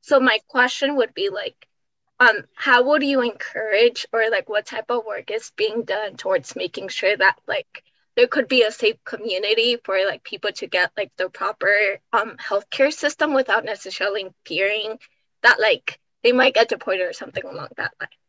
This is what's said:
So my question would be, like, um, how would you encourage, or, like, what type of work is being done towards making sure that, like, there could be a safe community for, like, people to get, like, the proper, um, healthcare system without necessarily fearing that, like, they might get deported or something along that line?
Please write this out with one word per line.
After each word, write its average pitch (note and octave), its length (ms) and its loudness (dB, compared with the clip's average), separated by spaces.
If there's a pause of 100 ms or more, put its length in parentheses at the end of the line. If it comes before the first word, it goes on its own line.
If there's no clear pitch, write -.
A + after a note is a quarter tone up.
So C#4+ 180 4
my B3+ 180 2 (100)
question C4 480 0
would A#3+ 180 0
be, G3 160 -2
like, F#3+ 360 -10 (540)
um, A3 240 4 (100)
how B3 300 2
would C#4+ 180 2
you C#4 200 2
encourage, A3 880 0
or, A3+ 180 2
like, - 180 -2
what G#3 180 -2
type A3 240 -10
of A#3+ 140 -2
work G#3 260 -10
is A3 260 -6
being G#3+ 280 -2
done G3 320 -6
towards F#3 400 -2
making F#3 320 -8
sure G3 280 0
that, F#3+ 200 4 (100)
like, - 360 -8 (340)
there A#3+ 120 6
could B3+ 200 0
be B3+ 140 2
a A3 100 4
safe A3 320 -2
community A3 800 -2
for, F#3+ 220 0
like, G3 160 -4
people G3+ 300 -8
to - 160 -10
get, F3+ 280 0
like, G#3 200 -6
the F#3 140 -4
proper, G3+ 680 0 (120)
um, D4+ 260 -2
healthcare A#3+ 540 0
system D4+ 420 -2
without A3+ 300 2
necessarily G3 680 -6 (160)
fearing G#3 520 -4 (440)
that, A#3+ 180 6
like, G3+ 400 0 (220)
they A#3+ 100 4
might C4 220 4
get A3+ 140 6
deported G3 340 -2
or F3+ 100 -2
something - 320 -12
along F3+ 320 -12
that - 240 -8
line? - 80 -12 (200)